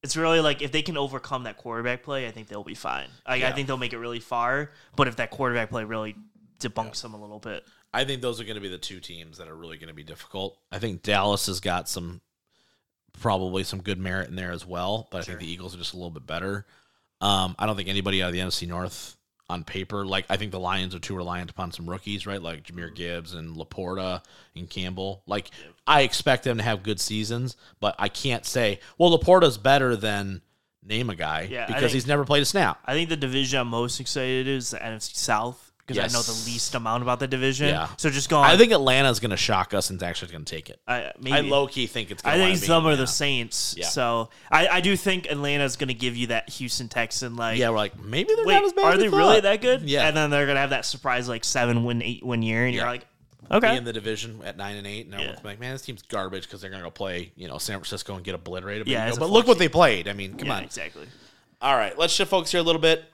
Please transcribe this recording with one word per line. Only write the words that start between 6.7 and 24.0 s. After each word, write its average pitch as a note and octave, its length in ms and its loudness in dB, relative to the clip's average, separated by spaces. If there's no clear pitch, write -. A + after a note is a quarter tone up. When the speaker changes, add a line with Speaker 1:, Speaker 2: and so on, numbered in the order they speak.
Speaker 2:
Yeah. - 80 -8
Speaker 1:
them A2 100 -14
a G#2 80 -18
little G#2 180 -16
bit. G#2 240 -12
Speaker 2:
I B2 100 0
think C3+ 200 -6
those A#2+ 180 -4
are - 20 -10
gonna G#2+ 180 -10
be G2 80 -10
the F#2 100 -12
two F#2+ 200 -12
teams E2 380 -18
that F2 100 -18
are D#2 80 -18
really E2 220 -16
gonna D#2+ 160 -18
be D2+ 100 -18
difficult. F#2+ 540 -10
I G2 80 -10
think G2 240 -6
Dallas G2+ 420 4
has F#2 140 -4
got F2+ 280 -2
some, F2 340 -8
probably F#2+ 500 -2
some F#2+ 200 -8
good F#2 160 -4
merit F#2 300 -6
in F2+ 60 -12
there F#2 160 -8
as E2+ 140 -12
well, F#2 460 -6
but F#2 80 -8
I - 20 -6
think F2 180 -10
Speaker 1:
Sure. - 0 -
Speaker 2:
the E2 120 -10
Eagles F2+ 240 -12
are - 20 -18
just E2+ 160 -10
a F#2 40 -12
little F2 140 -10
bit C#2+ 140 -16
better. G2 400 -6
Um, F#2+ 400 2
I G#2 80 0
don't G#2+ 80 0
think F#2+ 140 -8
anybody F#2+ 340 0
out F2+ 60 0
of F2 40 -4
the F2+ 80 -2
N F#2 60 -4
F F2+ 60 -4
C - 120 -4
North F2 520 -8
on F2 160 -6
paper, G2 400 -6
like, F#2+ 240 -2
I G2 80 0
think G2+ 160 -6
the F#2+ 80 -6
Lions F#2 340 -4
are E2+ 40 -10
too F2+ 160 -8
reliant F2 340 -6
upon F2 240 -10
some E2+ 160 -12
rookies, F#2+ 360 -8
right? G2 160 -8
Like E2 220 -10
Jahmyr E2+ 220 -12
Speaker 1:
Mm-hmm. D2+ 100 -14
Speaker 2:
Gibbs E2+ 380 -8
and E2 240 -12
Laporta F#2 680 -6